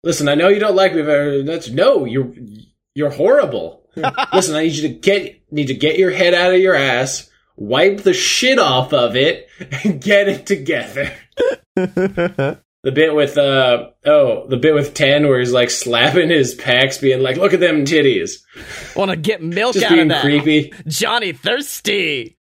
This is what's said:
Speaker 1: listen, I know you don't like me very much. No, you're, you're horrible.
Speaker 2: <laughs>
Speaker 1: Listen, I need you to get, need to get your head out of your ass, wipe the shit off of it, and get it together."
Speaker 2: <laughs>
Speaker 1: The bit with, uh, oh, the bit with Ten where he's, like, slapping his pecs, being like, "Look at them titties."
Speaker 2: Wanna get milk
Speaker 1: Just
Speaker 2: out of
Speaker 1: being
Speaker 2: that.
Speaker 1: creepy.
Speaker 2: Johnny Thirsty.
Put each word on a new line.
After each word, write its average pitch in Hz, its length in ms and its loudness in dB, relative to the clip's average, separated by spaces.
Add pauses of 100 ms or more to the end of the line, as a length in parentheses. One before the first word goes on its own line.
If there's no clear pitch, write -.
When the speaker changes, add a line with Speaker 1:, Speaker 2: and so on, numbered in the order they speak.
Speaker 1:
listen, 160 240 -2
I 143 80 2
know 170 140 4
you 208 100 4
don't 208 160 0
like 190 180 2
me 160 80 0
very 143 420 0
much. 151 280 -8
No, 175 340 2
you're, 120 260 -4 (600)
you're 143 160 -2
horrible. 139 800 0
Speaker 2:
<laughs> - 440 -6
Speaker 1:
Listen, 160 220 0
I 156 80 0
need 160 100 0
you 147 160 -6
to 123 40 -8
get, - 480 -2 (100)
need 147 160 -4
to 131 60 -4
get 156 240 -2
your 185 140 2
head 175 220 2
out 180 200 2
of 185 60 6
your 185 160 4
ass, 135 540 -2 (260)
wipe 151 460 0
the 185 120 2
shit - 460 0
off 131 340 0
of 120 220 0
it, 139 320 0 (360)
and 160 180 -2
get 202 260 2
it - 180 -4
together." 139 680 -4 (640)
Speaker 2:
<laughs> 185 840 -4 (260)
Speaker 1:
The 135 60 0
bit 151 240 2
with, 143 220 0
uh, 135 540 2 (140)
oh, 143 440 4
the 127 80 0
bit 156 180 4
with 143 180 -2
Ten 147 360 2
where 127 100 4
he's, 123 140 0
like, 123 160 2
slapping 143 600 0
his 143 240 2
pecs, 131 460 0
being 131 240 0
like, 131 140 -2
"Look 196 160 2
at 175 80 0
them 156 240 2
titties." 139 580 0 (500)
Speaker 2:
Wanna 190 220 -2
get 175 260 -4
milk 190 340 -4
Speaker 1:
Just 196 100 0
Speaker 2:
out 196 80 4
of - 20 6
Speaker 1:
being 160 140 4
Speaker 2:
that. 151 120 0
Speaker 1:
creepy. 147 520 0 (120)
Speaker 2:
Johnny 208 460 -4
Thirsty. 190 1160 -6